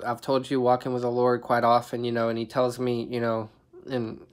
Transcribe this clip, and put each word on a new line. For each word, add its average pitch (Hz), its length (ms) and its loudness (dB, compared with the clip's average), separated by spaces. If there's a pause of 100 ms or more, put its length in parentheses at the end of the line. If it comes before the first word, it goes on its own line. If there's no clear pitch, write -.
I've 120 140 -4
told 131 300 0
you, 135 100 2
walking 123 320 2
with 123 100 -2
the 123 80 0
Lord 123 320 2
quite 120 220 2
often, 120 400 2
you 120 80 -2
know, 117 160 0
and 113 100 -2
he 113 80 -4
tells 123 320 0
me, 123 320 -2
you 120 100 -4
know, 113 300 -2 (400)
and 117 300 -4 (120)